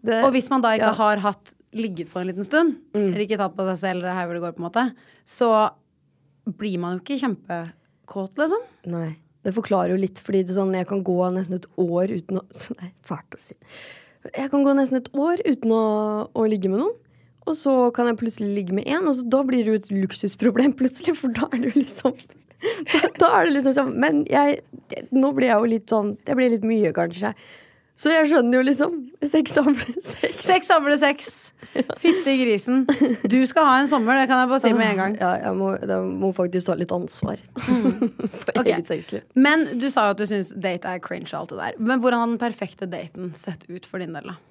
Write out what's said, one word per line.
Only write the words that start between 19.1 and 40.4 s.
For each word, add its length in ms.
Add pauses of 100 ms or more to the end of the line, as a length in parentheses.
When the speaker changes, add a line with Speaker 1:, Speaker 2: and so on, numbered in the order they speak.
Speaker 1:
så, 160
da 140
blir 180
det 80
jo 100
et 120
luksusproblem 840
<laughs> 40
plutselig, 360
for 200
da 160
er 100
det 120
jo 100
liksom, 320 (400)
<laughs> 380
da, 100 (100)
da 220
er 100
det 120
liksom 180
sånn, 180
men 320
jeg, 320 (300)
det, 220
nå 220
blir 200
jeg 100
jo 80
litt 240
sånn, 300
det 140
blir 120
litt 160
mye, 260
kanskje. 440 (640)
Så 140
jeg 160
skjønner 300
jo 80
liksom, 300 (260)
sex 340
avler 460
sex. 420
Speaker 2:
Sex 300
avler 260
sex. 360
Speaker 1:
<laughs> 260 (140)
Ja. 60 (180)
Speaker 2:
Fytti 380
grisen. 480 (420)
Du 60 (100)
skal 240
ha 80
en 140
sommer, 260
det 140
kan 100
jeg 80
bare 140
si 100
med 220
en 80
gang. 160
Speaker 1:
Ja, 180
jeg 220
må, 80 (100)
jeg 300 (160)
må 100
faktisk 380
ta 100
litt 140
ansvar 420 (300)
Speaker 2:
Mm. 400 (100)
Speaker 1:
<laughs> 300
for 80
Speaker 2:
Ok. 160
Speaker 1:
eget 180
sexliv. 380 (100)
Speaker 2:
Men 300 (100)
du 160
sa 140
jo 80
at 80
du 20
synes 320